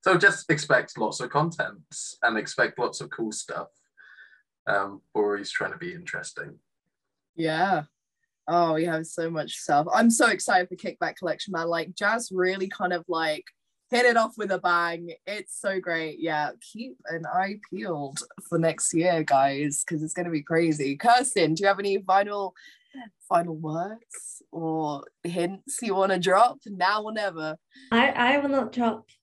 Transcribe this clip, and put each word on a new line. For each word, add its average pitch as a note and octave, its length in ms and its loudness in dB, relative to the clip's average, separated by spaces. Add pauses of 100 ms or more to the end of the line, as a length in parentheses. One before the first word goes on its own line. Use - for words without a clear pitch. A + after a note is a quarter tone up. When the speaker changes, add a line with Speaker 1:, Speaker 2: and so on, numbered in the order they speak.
Speaker 1:
So F#3 160 6
just G3 320 4
expect - 480 2
lots A2+ 200 -2
of A#2+ 120 -6
content D3+ 480 -2 (420)
and A2+ 160 2
expect A2 400 -2
lots A#2+ 240 -4
of D3+ 80 -10
cool A2 220 -6
stuff. - 380 -10 (1000)
Um, G2 340 -2 (140)
we're G#2 80 4 (100)
always G2+ 160 -6
trying - 220 -4
to E2+ 80 -12
be F2 160 -8
interesting. - 640 -12 (760)
Speaker 2:
Yeah. E3 480 0 (640)
Oh, E3 260 4
we D#3+ 120 2
have D#3+ 220 -2
so E3 220 -4
much D#3 260 -6
stuff. D3 380 2
I'm A#3 160 6
so A#3 180 6
excited F#3+ 400 2
for F#3 80 -12
Kickback F3 420 -6
Collection, F3 360 -6
man. E3 140 -2
Like, E3+ 280 -4
Jazz A3 380 -2
really F#3 340 0
kind F#3 240 -4
of, F3 160 -2
like, D#3+ 380 -2 (440)
hit B3 160 4
it A#3 120 6
off A3+ 200 2
with G3+ 140 -4
a F3+ 80 0
bang. E3+ 520 0 (140)
It's G3 340 -10
so F#3+ 200 -2
great. E3 400 -4
Yeah, D3+ 300 -2 (240)
keep B3 240 -14 (100)
an E3 180 -6
eye G3 300 -2 (140)
peeled D#3 500 -6 (300)
for E3+ 80 0
next D#3+ 360 0
year, E3 300 2
guys, C#3 640 2
'cause D#3 160 -4
it's D#3 100 -6
gonna F3 180 -4
be D3+ 100 -2
crazy. D3+ 560 0
Kirsten, G#3+ 560 4
do D#3+ 80 -2
you G3 60 4
have G3 120 4
any G3+ 220 0
final, G3 520 0 (760)
final E3+ 260 2
words E3+ 880 -8 (100)
or D#3+ 540 -4 (180)
hints F3+ 580 -6
you G#3 140 -2
wanna F#3+ 240 2
drop G3+ 460 6
now G#3 380 0
or A3 100 -8
never? E3 440 -4 (340)
Speaker 3:
I, A#3+ 180 6
I B3+ 300 2
will C#4 100 0
not C4+ 240 0
drop A3+ 340 0 (160)